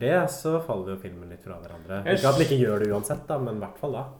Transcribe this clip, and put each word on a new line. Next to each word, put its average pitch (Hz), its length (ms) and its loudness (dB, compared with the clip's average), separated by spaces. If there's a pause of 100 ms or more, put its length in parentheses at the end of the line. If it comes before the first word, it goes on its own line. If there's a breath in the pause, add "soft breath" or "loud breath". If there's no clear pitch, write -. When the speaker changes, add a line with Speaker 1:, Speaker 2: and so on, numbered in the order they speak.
Speaker 1:
det, 131 140 2 (180)
så 160 220 -2 (100)
faller 95 320 -4
jo 92 60 -10
filmen 87 280 -14
litt 87 140 -16
fra 90 160 -12
hverandre. 87 480 -10
Speaker 2:
Jeg 185 100 4
Speaker 1:
Ikke 185 120 6
at - 80 6
den 160 80 6
Speaker 2:
s- - 20 -
Speaker 1:
ikke 139 140 4
gjør 208 180 4
det 214 100 2
uansett 202 380 -2
da, 156 100 0
men 113 200 -4
i - 20 -6
hvert - 180 -10
fall 147 140 -6
da. 120 120 -4 (160)